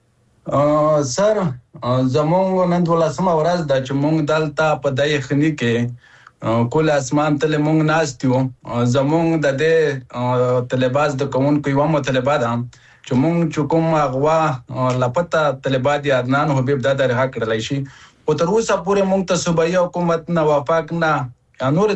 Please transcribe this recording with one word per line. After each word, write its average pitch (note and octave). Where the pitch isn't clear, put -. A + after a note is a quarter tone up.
آه، D3+
سر، G3+
آه، B2+
زموږ F3+
نن F3
دولسمه E3
ورځ E3+
ده C3
چې C#3
موږ D#3
دلته D#3
په C#3
دې C#3+
خونې D3
کې، A#2+
آه، A#2
کول D3+
اسمان D3
تلې D3+
موږ D#3
ناست D#3
یو. B2+
آه، A#2+
زموږ D3+
د C3+
دې، D#3
آه، B2
طلبه C3
زده C3+
کوونکو C#3+
یوه D3
مطالبه C3
ده A#2+
چې -
موږ D#3+
چې D#3
کوم D#3+
اغوا، D3+
آه، B2+
لپته D3+
طلبه C3+
دي C#3+
عدنان C3+
حبیب، C3+
دا C#3
د C3+
رها C3
کړلی A2+
شي. C#3
خو D3+
تر D#3+
اوسه G#3
پورې G3
موږ F#3+
ته F#3
صوبایي E3+
حکومت F3
نه، E3
وفاق D#3
نه، D#3+
یا C3
نورې G3